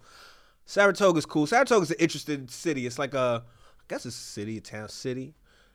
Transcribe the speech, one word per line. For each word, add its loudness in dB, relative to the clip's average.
Saratoga's 4
cool. 2
Saratoga's 4
an -4
interesting -2
city. -4
It's -8
like -6
a, 0
I -20
guess -8
it's -10
a -14
city, -10
a -12
town, -14
city. -10